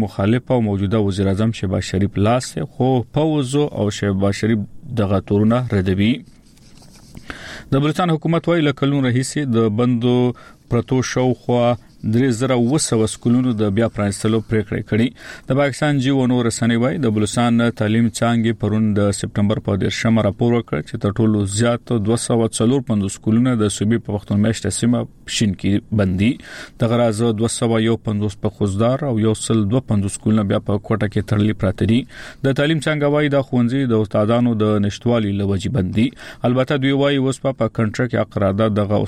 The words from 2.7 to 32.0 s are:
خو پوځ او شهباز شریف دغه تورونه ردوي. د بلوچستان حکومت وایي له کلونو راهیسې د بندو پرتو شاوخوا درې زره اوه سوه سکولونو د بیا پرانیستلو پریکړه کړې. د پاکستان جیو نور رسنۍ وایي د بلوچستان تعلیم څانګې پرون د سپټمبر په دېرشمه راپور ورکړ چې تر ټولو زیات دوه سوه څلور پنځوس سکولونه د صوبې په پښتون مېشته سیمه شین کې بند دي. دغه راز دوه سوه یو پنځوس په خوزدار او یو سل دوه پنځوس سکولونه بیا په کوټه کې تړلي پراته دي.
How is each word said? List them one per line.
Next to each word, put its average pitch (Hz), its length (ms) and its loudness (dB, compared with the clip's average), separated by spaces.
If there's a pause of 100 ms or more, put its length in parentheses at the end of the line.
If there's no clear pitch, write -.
خو 131 160 0 (260)
پوځ 151 320 0 (300)
او 104 100 0 (100)
شهباز 98 440 0
شریف 107 240 0 (340)
دغه 98 180 0 (120)
تورونه 110 420 2
ردوي. 101 400 2 (1600)
د 139 40 0
بلوچستان 156 400 0
حکومت 165 340 -2
وایي 165 200 2
له 139 100 -4
کلونو 139 300 0
راهیسې 131 320 -2 (160)
د 110 240 2
بندو 123 360 2 (540)
پرتو 123 260 0 (140)
شاوخوا 123 560 0 (320)
درې 120 400 0
زره 131 160 0
اوه 123 280 2
سوه 110 280 0
سکولونو 127 480 2
د 107 180 0
بیا 113 180 2
پرانیستلو 110 440 0 (100)
پریکړه 104 400 -2
کړې. - 180 2 (400)
د 131 120 0
پاکستان 143 440 0
جیو 135 280 2
نور 123 160 2
رسنۍ 117 360 0
وایي 160 220 -2
د 110 100 2
بلوچستان 117 480 2 (160)
تعلیم 110 300 2
څانګې 117 520 0
پرون 107 240 0 (140)
د 101 180 2
سپټمبر 104 480 -2
په 101 160 0
دېرشمه 113 460 0
راپور 120 260 0
ورکړ 143 360 -2
چې 113 160 -10
تر 98 120 0
ټولو 107 240 2 (140)
زیات 117 360 0 (140)
دوه 117 200 2
سوه 113 220 0 (120)
څلور 123 320 2
پنځوس 101 260 -2
سکولونه 120 460 2
د 101 140 0
صوبې 110 280 0
په 101 120 -4
پښتون 101 280 -2
مېشته 107 320 -2
سیمه 120 240 2 (360)
شین 101 260 0
کې 101 380 0
بند 92 200 0
دي. 110 80 2 (560)
دغه 117 160 2
راز 110 180 0 (220)
دوه 117 140 0
سوه 113 320 0
یو 113 100 0 (100)
پنځوس 104 380 -4
په 104 140 -4
خوزدار 113 500 0
او - 20 0 (140)
یو 110 160 2
سل 110 320 0
دوه 135 180 0
پنځوس 101 280 -2
سکولونه 107 340 2
بیا 104 160 0
په 101 160 0
کوټه 104 280 -2
کې 104 80 -2 (120)
تړلي 107 320 0
پراته 98 260 0
دي. 117 80 4 (480)